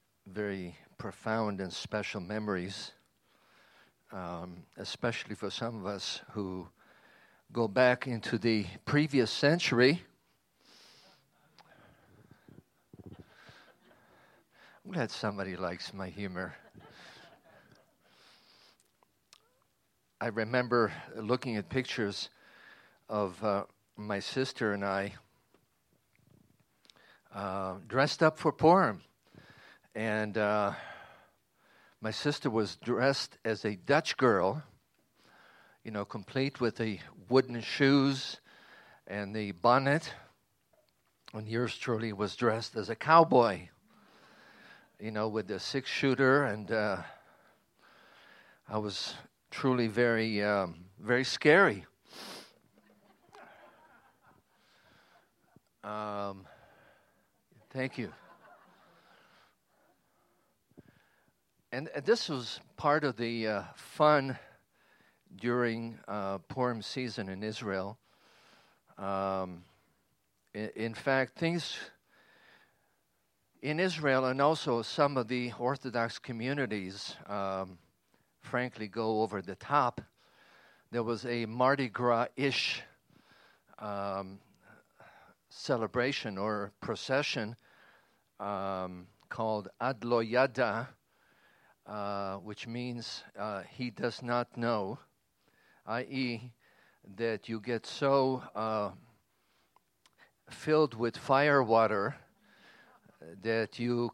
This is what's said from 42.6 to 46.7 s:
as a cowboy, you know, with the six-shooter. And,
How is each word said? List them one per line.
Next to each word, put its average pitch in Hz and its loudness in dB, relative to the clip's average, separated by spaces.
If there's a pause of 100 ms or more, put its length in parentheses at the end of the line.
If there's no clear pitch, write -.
as 101 -4
a 113 -4
cowboy, 127 8 (1300)
you 107 -8
know, 107 0
with 104 -4
the 98 -4
six-shooter. 135 2
And, 107 -4